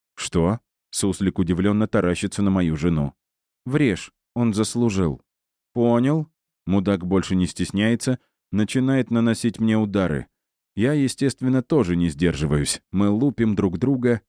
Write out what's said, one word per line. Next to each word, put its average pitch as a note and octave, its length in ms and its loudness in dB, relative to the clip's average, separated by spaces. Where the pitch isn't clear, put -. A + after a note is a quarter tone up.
«Что?» F#2 440 -2
Суслик F#2+ 500 -2
удивлённо G2 480 0
таращится F#2 540 -2
на G2+ 80 2
мою F2+ 260 2
жену. D2+ 380 0
«Врежь, B2+ 460 -2
он A#2 180 0
заслужил». G2 680 0
«Понял». B2 560 2
Мудак F#2+ 380 0
больше F#2+ 300 0
не F2+ 120 2
стесняется, A2 720 -2
начинает B2+ 600 0
наносить A#2 480 0
мне A2 180 2
удары. F#2+ 500 0
Я, A#2+ 180 0
естественно, C3 680 0
тоже G#2+ 340 2
не F2 140 2
сдерживаюсь. D2 720 0
Мы G2+ 180 2
лупим A2 460 0
друг F2+ 220 0
друга, B2 520 0